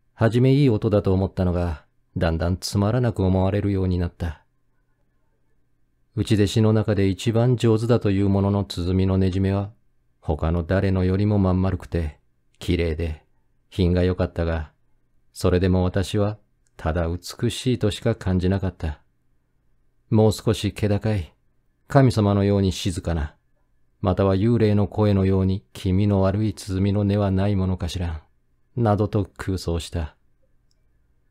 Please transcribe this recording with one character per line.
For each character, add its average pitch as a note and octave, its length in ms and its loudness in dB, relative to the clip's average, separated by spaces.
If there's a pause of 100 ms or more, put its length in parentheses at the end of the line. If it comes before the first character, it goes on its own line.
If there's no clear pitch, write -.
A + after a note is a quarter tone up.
(140)
は A2+ 160 0
じ A#2+ 100 0
め C3 120 4
い C#3+ 120 4
い C3+ 60 4
音 G#2+ 200 0
だ G2+ 120 2
と G2 120 0
思 F#2+ 120 2
っ F#2 60 -6
た F#2 120 -2
の F2+ 80 2
が、 F2 320 -4 (320)
だ F2+ 140 0
ん D#2+ 80 -2
だ E2+ 100 0
ん F2+ 100 0
つ - 200 -4
ま G2+ 140 2
ら B2 80 0
な A#2+ 120 0
く F#2+ 120 -2
思 F#2 180 2
わ F#2+ 80 0
れ G#2 100 -2
る G2 120 -2
よ F#2+ 120 -2
う F#2 40 0
に F2+ 100 0
な F2 100 -2
っ - 60 -10
た。 - 300 -10 (1700)
う G#2 80 -2
ち A2+ 100 2
弟 G2+ 120 2
子 A2 160 0
の A2 100 4
中 G#2+ 220 0
で G2 140 2
一 G2 240 -2
番 A#2 240 2
上 A2+ 220 2
手 A2+ 80 -2
だ A#2 140 2
と G#2+ 100 -2
い G2 100 0
う G2+ 80 2
も G2 140 2
の G2 80 2
の G2+ 140 0
鼓 F#2 420 -2
の F#2+ 120 2
ね F#2+ 120 2
じ F#2 100 -2
め F#2+ 120 0
は、 G2+ 200 -4 (480)
他 D#2+ 320 -2
の E2+ 120 -2
誰 F#2+ 260 0
の F#2 140 0
よ F#2 120 0
り G2+ 100 0
も G#2 120 2
ま F#2 140 2
ん F#2 100 0
丸 F#2 160 -2
く - 80 -16
て、 E2 340 -6 (380)
綺 E2+ 180 -2
麗 E2 180 -2
で、 D#2+ 300 -6 (440)
品 F2+ 240 0
が F2+ 100 2
良 F2+ 120 2
か F2+ 100 -2
っ E2 80 -4
た E2+ 120 -4
が、 E2 280 -4 (600)
そ - 180 0
れ F2+ 100 2
で F#2+ 80 2
も F#2 140 2
私 F2+ 360 -2
は、 G#2 200 -2 (380)
た - 160 -4
だ E2 160 -2
美 F2 420 -6
し - 240 -2
い A2 40 -4
と G#2 120 0
し - 100 -10
か A2+ 140 -2
感 F#2 240 -2
じ F2+ 100 0
な F#2+ 100 2
か F#2 100 -4
っ F2+ 60 -4
た。 - 280 -8 (1080)
も A2 200 4
う G#2 40 2
少 - 200 -2
し G2+ 200 -4
気 - 160 -4
高 G#2 260 -2
い、 F2+ 200 -6 (520)
神 C3+ 240 4
様 G2+ 240 2
の G2+ 80 2
よ G2+ 160 2
う G2 40 2
に F#2+ 100 2
静 F#2+ 300 -6
か E2 120 -4
な、 D#2 220 -6 (640)
ま F#2 140 0
た G2 100 2
は F#2+ 100 2
幽 A2 240 2
霊 G#2 160 2
の G2+ 140 2
声 G#2 260 0
の F#2+ 120 2
よ F#2+ 140 2
う F#2+ 60 2
に F#2+ 260 -2
気 - 200 -4
味 G2 140 2
の G2+ 160 2
悪 F#2+ 220 0
い G#2+ 100 -2
鼓 G2 380 -2
の G2+ 80 0
音 G#2 200 2
は G2+ 100 0
な F#2+ 180 0
い G#2 80 0
も F#2+ 100 0
の F#2 100 -2
か F2 120 -6
し - 100 -8
ら E2+ 260 -6 (520)
ん、 A#2+ 60 -2
な G#2+ 140 2
ど G#2 120 0
と G2+ 280 -2
空 F#2+ 220 -6
想 E2+ 200 -4
し - 120 -8
た。 E2 260 -8 (1160)